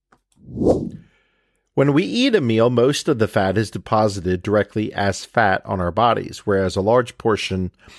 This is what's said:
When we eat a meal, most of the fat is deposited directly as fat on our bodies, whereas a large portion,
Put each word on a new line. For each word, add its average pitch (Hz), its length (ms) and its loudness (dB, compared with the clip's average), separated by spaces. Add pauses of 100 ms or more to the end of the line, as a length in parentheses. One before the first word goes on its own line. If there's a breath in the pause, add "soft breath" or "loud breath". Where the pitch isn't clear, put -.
(1700 loud breath)
When 139 200 2
we 165 100 2
eat 240 320 0
a 170 60 4
meal, 113 280 2
most 123 380 2
of 147 100 2
the 107 120 0
fat 95 280 0
is 107 140 -2
deposited 98 720 -2
directly 107 480 -2
as - 320 -4
fat 101 420 0
on 104 140 -4
our 87 100 -2
bodies, 104 500 -2
whereas 95 360 0
a 98 60 -2
large 117 360 0
portion, 95 540 -2 (280 loud breath)